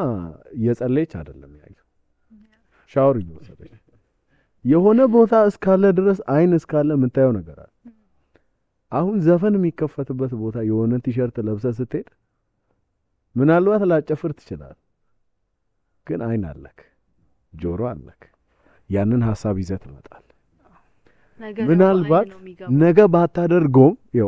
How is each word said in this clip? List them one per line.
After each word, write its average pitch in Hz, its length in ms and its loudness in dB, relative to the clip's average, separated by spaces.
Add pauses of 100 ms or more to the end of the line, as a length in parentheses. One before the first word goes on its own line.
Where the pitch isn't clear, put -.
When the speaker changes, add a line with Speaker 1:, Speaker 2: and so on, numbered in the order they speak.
(520)
Speaker 1:
እየጸለየች 123 640 -4
አይደለም 71 420 -18
ያየው። 73 300 -20 (1080)
ሻወር 135 260 2
እየወሰደች። - 600 -14 (880)
የሆነ 180 420 4
ቦታ 226 260 4 (100)
እስካለ 190 480 2
ድረስ 190 360 0
አይን 160 260 2
እስካለ 151 380 -2
የምታየው 131 400 2
ነገር 82 260 -8
አለ። - 140 -20 (1200)
አሁን 175 280 -4
ዘፈን 175 360 2
የሚከፈትበት 143 800 -4
ቦታ 110 260 -8
የሆነ 110 380 0
ቲሸርት 123 400 -4
ለብሰህ 110 340 -6
ስትሄድ 127 360 -10 (1300)
ምናልባት 175 480 2
ላጨፍር 156 500 -4
ትችላለህ። - 460 -18 (1300)
ግን 85 140 -8
አይን 113 240 -6
አለክ፣ 73 340 -20 (760)
ጆሮ 87 320 -8
አለክ። 87 360 -14 (680)
ያንን 104 340 0
ሀሳብ 107 340 -4
ይዘህ 92 220 -6
ትመጣለህ። - 480 -20 (1120)
Speaker 2:
ነገሩ 220 260 -8
Speaker 1:
ምናልባት 180 440 2
Speaker 2:
በአይን 190 200 2
ነው - 100 -20
የሚገባው። 135 380 -6
Speaker 1:
ነገ 165 220 4 (100)
ባታደርገውም፣ 170 840 2 (180)
ያው 113 140 0